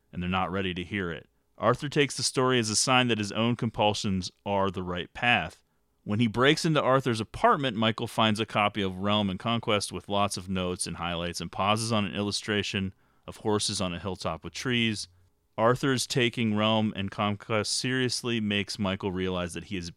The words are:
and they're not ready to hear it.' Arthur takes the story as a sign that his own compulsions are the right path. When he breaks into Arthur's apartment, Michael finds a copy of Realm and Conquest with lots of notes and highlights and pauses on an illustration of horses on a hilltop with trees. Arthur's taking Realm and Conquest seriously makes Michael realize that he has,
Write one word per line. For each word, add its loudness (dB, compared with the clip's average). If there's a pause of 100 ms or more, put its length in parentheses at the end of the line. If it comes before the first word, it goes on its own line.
(120)
and -8
they're -4
not 0
ready -2
to -6
hear -4
it.' -10 (300)
Arthur 0
takes 2
the -6
story 2
as 2
a 0
sign 4
that 4
his -2
own 2
compulsions 0 (140)
are 0
the -6
right -6
path. 0 (460)
When 0
he 4
breaks 4
into 2
Arthur's 2
apartment, 0
Michael 0
finds 2
a 0
copy 0
of -4
Realm 2
and -4
Conquest -2
with -10
lots 0
of -10
notes -2
and -8
highlights -4
and -8
pauses 0
on 0
an -6
illustration -2 (340)
of -14
horses -2
on -4
a -8
hilltop -6
with -12
trees. -2 (480)
Arthur's 4
taking 2
Realm 2
and -6
Conquest -2
seriously -2
makes 0
Michael 0
realize -2
that -8
he -8
has, -6